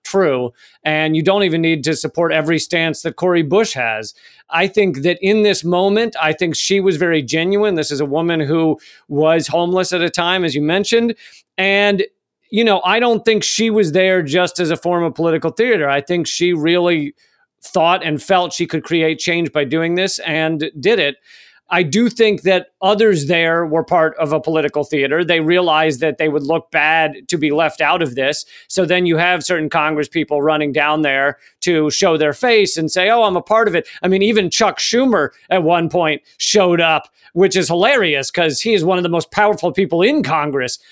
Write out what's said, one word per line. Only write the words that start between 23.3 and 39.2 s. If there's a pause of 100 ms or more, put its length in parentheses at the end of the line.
were
part
of
a
political
theater.
They
realized
that
they
would
look
bad
to
be
left
out
of
this. (220)
So
then
you
have
certain
Congress
people
running
down
there (220)
to
show
their
face
and
say,
"Oh,
I'm
a
part
of
it." (160)
I
mean,
even
Chuck
Schumer (200)
at
one
point (160)
showed
up, (280)
which
is
hilarious
'cause
he
is
one
of
the
most